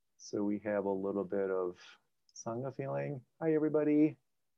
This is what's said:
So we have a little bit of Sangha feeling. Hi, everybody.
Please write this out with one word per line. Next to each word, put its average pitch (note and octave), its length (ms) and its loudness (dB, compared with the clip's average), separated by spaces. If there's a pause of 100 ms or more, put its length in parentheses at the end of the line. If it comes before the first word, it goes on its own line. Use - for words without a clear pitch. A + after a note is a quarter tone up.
(180)
So - 240 -6
we G2+ 220 -2
have G2+ 220 0
a G2 40 0
little G2 340 -2
bit F#2+ 260 -2
of F#2 260 -2 (580)
Sangha B2 400 -8
feeling. C#3 460 -6 (220)
Hi, D#3+ 120 2
everybody. D3+ 640 4 (420)